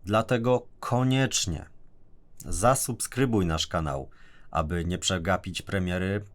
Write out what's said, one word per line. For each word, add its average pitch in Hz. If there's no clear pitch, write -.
Dlatego 117
koniecznie 127
zasubskrybuj 113
nasz 78
kanał, 76
aby 82
nie 90
przegapić 90
premiery 92